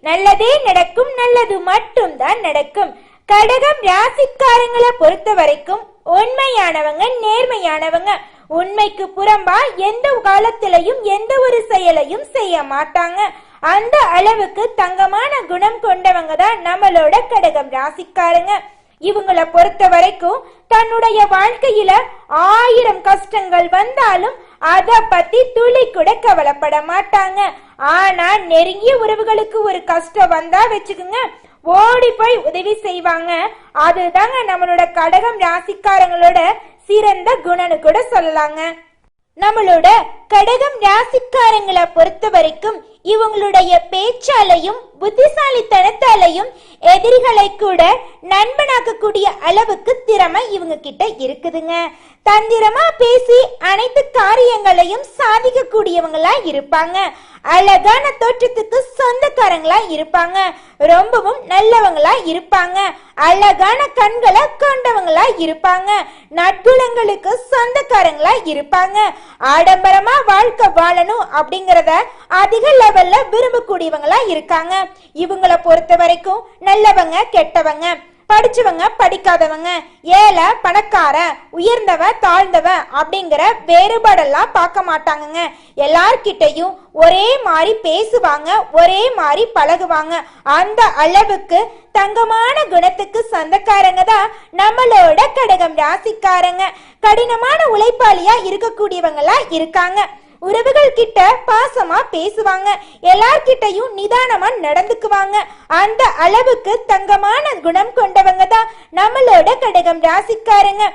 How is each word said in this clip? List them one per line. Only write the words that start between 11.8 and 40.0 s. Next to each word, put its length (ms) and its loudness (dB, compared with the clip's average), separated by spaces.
செய்ய 260 -4
மாட்டாங்க. 480 -6
அந்த 240 0
அளவுக்கு 460 0
தங்கமான 520 -2
குணம் 340 -2
கொண்டவங்க 600 -2
தான் 140 0
நம்மளோட 480 2
கடகம் 440 0
ராசிக்காரங்க. 800 -4
இவங்கள 380 -4
பொறுத்த 360 2
வரைக்கும் 480 0
தன்னுடைய 460 0
வாழ்க்கையில 560 0
ஆயிரம் 600 2
கஷ்டங்கள் 680 -2
வந்தாலும் 640 -2
அத 260 4
பத்தி 300 0
துளி 260 2
கூட 120 2
கவலைப்பட 540 0
மாட்டாங்க. 500 -2
ஆனா 320 0
நெருங்கிய 500 2
உறவுகளுக்கு 680 -2
ஒரு 120 -6
கஷ்டம் 440 0
வந்தா 280 0
வச்சுக்குங்க, 460 -10
ஓடி 380 2
போய் 160 2
உதவி 260 -4
செய்வாங்க. 440 -4
அதுதாங்க 520 0
நம்மளோட 320 0
கடகம் 480 0
ராசிக்காரங்களோட 920 0
சிறந்த 420 2
குணம்னு 380 -2
கூட 140 4
சொல்லலாங்க. 480 -2
நம்மளோட 500 2